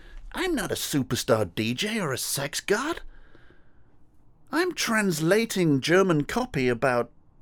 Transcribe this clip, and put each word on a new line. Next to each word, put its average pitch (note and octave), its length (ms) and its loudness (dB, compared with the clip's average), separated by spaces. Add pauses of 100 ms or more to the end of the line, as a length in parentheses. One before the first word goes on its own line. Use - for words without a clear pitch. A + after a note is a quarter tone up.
(340)
I'm F4 220 0
not F#3 160 -2
a A2 40 -2
superstar A#2 800 0
D A2+ 200 0
J G#3+ 260 -2
or D3+ 140 -2
a A2+ 40 -4
sex - 420 -4
god. C4 420 -2 (1500)
I'm E4+ 220 0
translating F#3+ 1080 2
German E3+ 440 4
copy C3+ 460 -2
about A#2+ 420 0 (300)